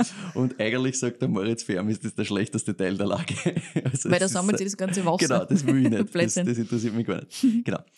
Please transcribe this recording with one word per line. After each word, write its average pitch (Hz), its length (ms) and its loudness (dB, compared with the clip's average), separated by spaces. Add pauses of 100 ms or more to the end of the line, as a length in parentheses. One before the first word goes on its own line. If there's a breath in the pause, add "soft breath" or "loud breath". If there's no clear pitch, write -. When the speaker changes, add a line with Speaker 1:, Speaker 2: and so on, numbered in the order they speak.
(100)
Speaker 1:
<laughs> - 240 -12
Speaker 2:
Und 127 240 0
eigentlich 127 400 0
sagt 123 220 -2
der 131 80 0
Moritz, 110 340 0
für 104 160 -2
ihn 104 120 -2
ist 107 140 -4
das 110 100 -6
der 104 100 -2
schlechteste 104 520 -2
Teil 95 200 0
der 101 100 0
Lage. 101 280 -2
<laughs> - 500 -4
Also 139 260 -2
Speaker 1:
Weil 180 80 4
da 185 80 2
Speaker 2:
es 190 40 0
ist - 20 -4
Speaker 1:
sammelt 190 220 0
Speaker 2:
ein - 40 0
Speaker 1:
sich 190 100 -2
das 196 100 -8
ganze 185 260 -2
Wasser. 170 240 2
Speaker 2:
Genau, 120 160 2
das 147 220 2
will 135 180 4
ich 117 60 4
nicht. 104 100 2
Speaker 1:
<laughs> - 20 4
Speaker 2:
Das, - 80 -4
Speaker 1:
Blödsinn. 175 360 0
Speaker 2:
das 113 120 0
interessiert 113 360 0
mich 117 120 0
gar 92 140 -2
nicht. 233 440 2
Genau. 95 160 -2 (180 loud breath)